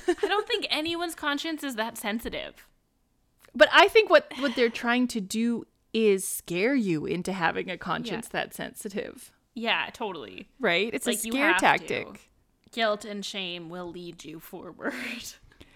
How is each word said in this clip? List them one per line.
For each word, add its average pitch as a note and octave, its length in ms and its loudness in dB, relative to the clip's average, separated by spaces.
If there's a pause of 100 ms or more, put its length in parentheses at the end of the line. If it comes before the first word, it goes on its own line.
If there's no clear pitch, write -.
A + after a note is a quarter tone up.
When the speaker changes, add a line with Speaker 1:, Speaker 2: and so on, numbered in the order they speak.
Speaker 1:
<laughs> - 80 -2
Speaker 2:
I F4+ 180 2
don't G4+ 220 0
think A4 220 0
anyone's E4 440 0
conscience D4+ 480 -2
is C4+ 140 -4
that A3 200 -2
sensitive. - 680 -6 (880)
Speaker 1:
But C4 180 8
I E4 140 10
think G#4+ 240 6
what, D4+ 300 6
what C4 160 0
they're A#3+ 140 4
trying B3 360 0
to A#3 140 -4
do A3 460 -2 (280)
is G3+ 320 6
scare G3 480 0
you F3 320 2
into F3+ 260 -2
having F3+ 380 -2
a F3+ 80 -8
conscience F#3+ 540 -6
Speaker 2:
Yeah. F3+ 100 -2
Speaker 1:
that - 120 -8
sensitive. - 760 -10 (240)
Speaker 2:
Yeah, G#3+ 380 -2
totally. D3 540 -10 (140)
Speaker 1:
Right? G3 340 2
It's C4 100 -4
Speaker 2:
Like, G#3+ 140 0
Speaker 1:
a A3 80 -6
Speaker 2:
you A3+ 60 -4
Speaker 1:
scare C#4 160 2
Speaker 2:
have F3+ 80 4
to. F#3 60 0
Speaker 1:
tactic. - 680 0 (400)
Speaker 2:
Guilt G#3+ 340 -2
and G3+ 220 -10
shame F3 440 -8
will F3 200 -10
lead E3+ 340 -14
you D#3+ 140 -14
forward. - 560 -10
<laughs> A#3+ 380 -10 (440)